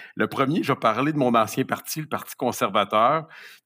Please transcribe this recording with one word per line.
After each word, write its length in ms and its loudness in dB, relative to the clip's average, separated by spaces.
le 140 0
premier, 340 0
je 100 0
vais 60 -2
parler 340 0
de 60 -2
mon 160 2
ancien 300 2
parti, 360 -8
le 60 -8
Parti 300 -8
conservateur. 880 0